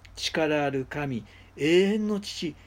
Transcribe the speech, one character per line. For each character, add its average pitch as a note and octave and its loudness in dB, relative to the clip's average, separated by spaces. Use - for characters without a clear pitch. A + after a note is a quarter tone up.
力 D3+ 0
あ C#3 0
る C3+ -2
神、 C#3 -4
永 D#3+ 4
遠 G#3 2
の G#3 -2
父、 - -8